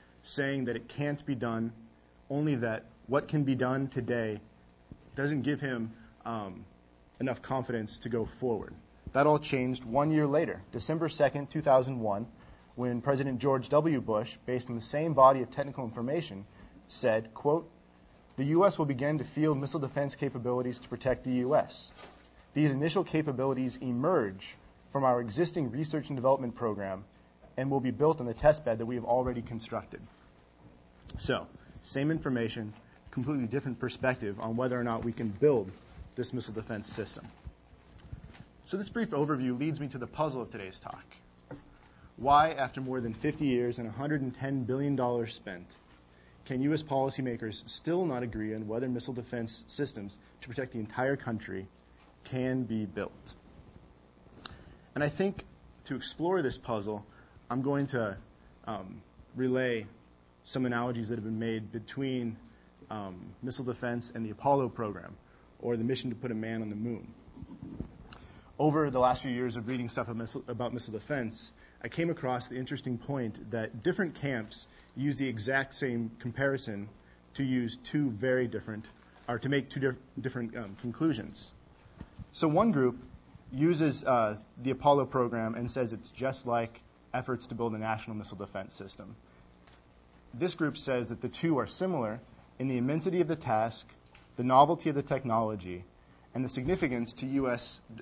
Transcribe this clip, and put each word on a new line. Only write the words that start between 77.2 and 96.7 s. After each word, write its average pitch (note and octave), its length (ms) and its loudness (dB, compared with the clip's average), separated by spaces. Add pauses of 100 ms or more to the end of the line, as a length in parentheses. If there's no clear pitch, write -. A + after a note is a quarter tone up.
to C3+ 100 -2
use B2+ 400 0
two D3 260 0
very B2+ 360 2
different, G#2+ 400 -8 (420)
or A#2+ 100 0
to C3 100 -2
make C#3 220 2
two C#3+ 100 -6
diff-, C3 160 2 (240)
different, A#2+ 360 -4
um, G2+ 240 -8
conclusions. B2 720 -2 (800)
So - 140 2
one F#3+ 260 6
group B2+ 260 4 (540)
uses, D3+ 520 4
uh, A2+ 320 4 (240)
the C3 120 0
Apollo C#3 340 6
program A#2 480 0
and A#2+ 160 -4
says A#2+ 220 -2
it's G#2+ 180 -10
just C3 360 -4
like A#2 360 0 (320)
efforts B2+ 320 -2
to - 80 -10
build A2+ 200 0
a G#2+ 40 -4
national A2 380 -4
missile G2+ 200 -10
defense F#2+ 380 -8
system. G2 420 -14 (1200)
This E3 200 -2
group D3 220 0
says B2 320 0
that A2+ 120 -8
the B2 80 -4
two E3 300 0
are A2+ 80 2
similar C3+ 540 -2 (380)
in C3 100 -2
the B2+ 100 0
immensity D#3+ 420 2
of D#3+ 80 2
the D#3+ 80 0
task, A2+ 500 0 (500)
the A#2+ 80 0
novelty C#3+ 440 8
of D3+ 60 2
the C#3 80 2
technology, A2 840 -2 (500)
and B2+ 100 -2
the B2 40 -4
significance B2+ 640 0